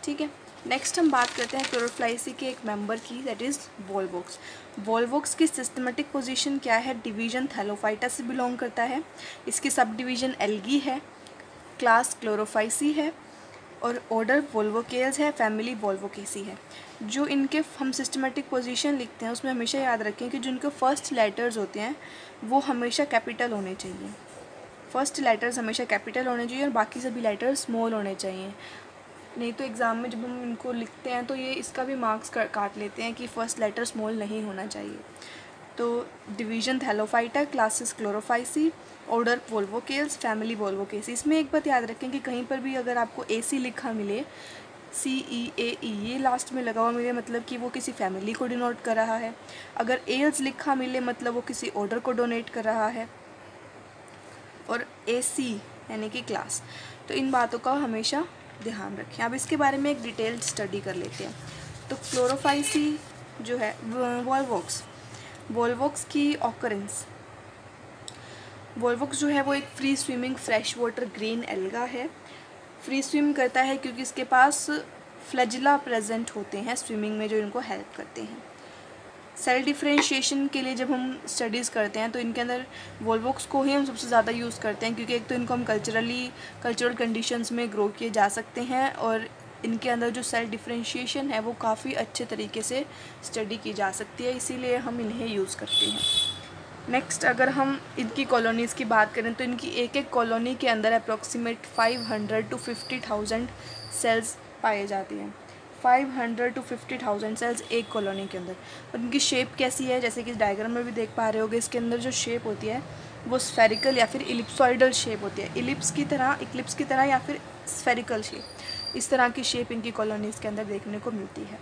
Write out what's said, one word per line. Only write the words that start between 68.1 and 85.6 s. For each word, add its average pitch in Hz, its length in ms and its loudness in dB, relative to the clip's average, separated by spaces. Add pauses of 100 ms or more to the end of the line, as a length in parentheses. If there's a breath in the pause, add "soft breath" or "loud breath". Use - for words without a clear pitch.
volvox 240 360 2
जो 294 140 2
है 285 140 4
वो 277 120 4
एक 277 140 -2
free 269 280 2
swimming 254 400 -2
fresh 220 420 0
water 233 260 0 (100)
green 220 300 -2
alga 202 400 -2
है। 262 240 -4 (760 loud breath)
Free 269 180 0
swim 294 300 4
करता 254 300 4
है 269 140 4
क्योंकि 254 260 -6
इसके 254 220 -4
पास 262 420 8 (640)
flagella 262 460 6
present 226 540 0
होते 202 280 -6
हैं 240 160 -2
swimming 214 440 -2
में, 214 100 -2
जो 214 80 2
इनको 208 240 0
help 202 360 -8
करते - 240 -10
हैं। 220 220 -8 (920 loud breath)
सेल 254 280 4
डिफरेंशिएशन 285 840 4
के 277 140 0
लिए 262 120 -2
जब 254 180 -2
हम 254 360 -2
स्टडीज़ 233 420 -2
करते 214 280 0
हैं 226 120 0
तो 247 80 -4
इनके 233 220 -2
अंदर 247 240 -2 (380 loud breath)
volvox 226 420 2
को 269 180 2
ही 277 100 6
हम 277 120 6
सबसे 247 220 -4
ज़्यादा 226 260 6
यूज़ 233 280 -2
करते 214 260 0
हैं, 233 80 0
क्योंकि 233 200 -2
एक 233 120 0
तो 254 80 0
इनको 247 200 0
हम 247 100 0